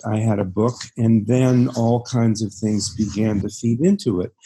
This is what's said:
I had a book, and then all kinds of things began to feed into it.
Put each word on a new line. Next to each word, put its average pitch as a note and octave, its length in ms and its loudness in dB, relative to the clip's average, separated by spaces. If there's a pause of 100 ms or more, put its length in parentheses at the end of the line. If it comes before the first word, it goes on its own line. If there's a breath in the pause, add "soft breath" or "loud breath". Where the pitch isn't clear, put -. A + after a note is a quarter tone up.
I G#2+ 140 -2
had A2 180 2
a G2+ 80 0
book, G#2+ 300 0 (200)
and A2+ 300 2
then B2+ 440 4
all A#2+ 340 0
kinds A2+ 400 0
of G2 100 -6
things G#2+ 420 -4
began G#2+ 460 -2
to G#2+ 80 -6
feed A#2 300 -2
into D#3 420 2
it. - 100 -6 (140 loud breath)